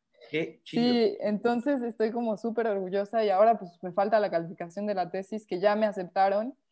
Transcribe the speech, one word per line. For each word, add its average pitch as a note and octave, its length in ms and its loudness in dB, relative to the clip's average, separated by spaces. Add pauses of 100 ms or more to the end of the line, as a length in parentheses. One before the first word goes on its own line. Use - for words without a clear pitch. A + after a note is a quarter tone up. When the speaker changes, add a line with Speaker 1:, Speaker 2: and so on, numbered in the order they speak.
(300)
Speaker 1:
Sí. - 0 -
Speaker 2:
Qué E3 340 -6
chido. A#3+ 280 2
Speaker 1:
Sí, A#3 280 2
entonces A#3+ 640 0
estoy A3+ 300 -2
como A#3 240 -2
súper A3+ 300 -2
orgullosa G3+ 580 -2
y G#3 60 2
ahora, G#3+ 280 6
pues, F3+ 240 -16
me F3+ 100 -8
falta G#3 280 2
la G3 100 0
calificación E3+ 560 -6
de G#3 80 -2
la F3+ 160 -4
tesis G3 360 -8
que F3+ 120 -4
ya G#3 160 4
me G#3+ 120 0
aceptaron G3 640 0 (240)